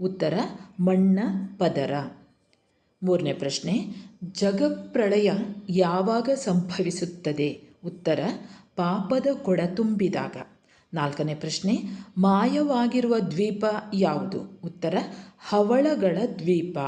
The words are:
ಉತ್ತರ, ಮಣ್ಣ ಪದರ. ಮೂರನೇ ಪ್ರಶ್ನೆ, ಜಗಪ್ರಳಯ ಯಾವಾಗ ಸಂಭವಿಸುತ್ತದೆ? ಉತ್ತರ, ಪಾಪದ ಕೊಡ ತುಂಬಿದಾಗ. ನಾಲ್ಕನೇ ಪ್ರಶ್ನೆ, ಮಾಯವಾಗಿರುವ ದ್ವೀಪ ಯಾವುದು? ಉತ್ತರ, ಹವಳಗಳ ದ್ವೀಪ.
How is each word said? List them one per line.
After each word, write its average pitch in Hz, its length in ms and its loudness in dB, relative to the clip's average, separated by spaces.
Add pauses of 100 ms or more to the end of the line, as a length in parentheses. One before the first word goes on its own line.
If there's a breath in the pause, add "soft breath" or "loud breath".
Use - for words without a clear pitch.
ಉತ್ತರ, 170 380 -2 (420 loud breath)
ಮಣ್ಣ 185 380 6 (400)
ಪದರ. 143 360 0 (1080)
ಮೂರನೇ 175 300 2
ಪ್ರಶ್ನೆ, - 540 -4 (380 loud breath)
ಜಗಪ್ರಳಯ 202 1080 0 (380)
ಯಾವಾಗ 190 640 2
ಸಂಭವಿಸುತ್ತದೆ? 170 1300 -2 (220 loud breath)
ಉತ್ತರ, 165 360 -2 (560 loud breath)
ಪಾಪದ 190 500 0 (160)
ಕೊಡ 185 180 2 (160)
ತುಂಬಿದಾಗ. 196 600 0 (580 soft breath)
ನಾಲ್ಕನೇ 151 400 -2
ಪ್ರಶ್ನೆ, 185 480 -2 (360 loud breath)
ಮಾಯವಾಗಿರುವ 240 1000 2
ದ್ವೀಪ 202 460 0 (300)
ಯಾವುದು? 151 720 -2
ಉತ್ತರ, 165 320 -4 (420 loud breath)
ಹವಳಗಳ 208 800 2 (200)
ದ್ವೀಪ. 165 500 0